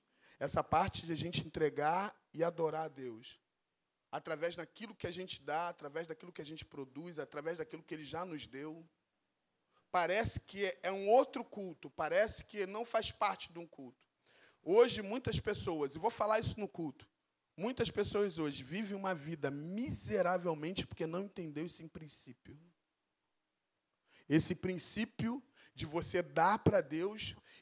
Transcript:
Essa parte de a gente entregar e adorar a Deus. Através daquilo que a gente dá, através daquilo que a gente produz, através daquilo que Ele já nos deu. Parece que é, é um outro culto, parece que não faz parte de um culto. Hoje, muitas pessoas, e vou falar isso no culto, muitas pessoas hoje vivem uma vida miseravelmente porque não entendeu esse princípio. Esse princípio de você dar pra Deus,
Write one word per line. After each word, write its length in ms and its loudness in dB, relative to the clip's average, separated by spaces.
Essa 240 0
parte 440 2
de 40 -2
a 40 0
gente 300 -2
entregar 680 2
e 120 0
adorar 420 0
a 20 -6
Deus. 520 -10
Através 440 -2
daquilo 380 -12
que 140 -8
a 40 -4
gente 300 -6
dá, 280 0
através 360 -4
daquilo 260 -12
que 120 -10
a 20 -8
gente 180 -10
produz, 540 -10
através 400 -4
daquilo 240 -8
que 140 -10
Ele 80 -10
já 200 -4
nos 220 -8
deu. 420 -10
Parece 500 4
que 220 -4
é, 200 0
é 80 0
um 180 0
outro 340 6
culto, 460 -10
parece 560 0
que 220 -4
não 180 -4
faz 260 0
parte 400 0
de 60 -14
um 80 -10
culto. 420 -18
Hoje, 380 6
muitas 380 0
pessoas, 560 -2
e 40 -8
vou 120 2
falar 280 4
isso 200 -2
no 80 -2
culto, 420 -8
muitas 320 0
pessoas 480 0
hoje 240 -2
vivem 340 -4
uma 200 -2
vida 340 -4
miseravelmente 1400 0
porque 220 -6
não 140 -2
entendeu 440 -6
esse 220 -10
princípio. 680 -14
Esse 240 6
princípio 880 -2
de 120 -6
você 360 0
dar 380 4
pra 200 6
Deus, 560 -2